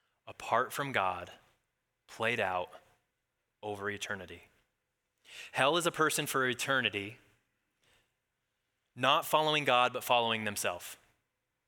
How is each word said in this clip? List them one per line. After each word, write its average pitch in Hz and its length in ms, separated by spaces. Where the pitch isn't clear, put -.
apart 113 480
from 139 180
God, 92 380
played 113 320
out 92 300
over 104 260
eternity. 95 540
Hell 143 260
is 156 80
a 165 40
person 156 360
for 131 200
eternity 117 720
not 139 300
following 151 400
God, 123 300
but 120 100
following 113 400
themselves. 101 540